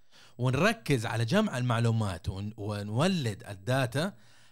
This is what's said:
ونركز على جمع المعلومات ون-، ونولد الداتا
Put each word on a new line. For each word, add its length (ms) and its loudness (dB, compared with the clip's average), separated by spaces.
ونركز 680 2
على 180 0
جمع 340 2
المعلومات 720 0
ون-، 280 -6
ونولد 880 -2
الداتا 720 -2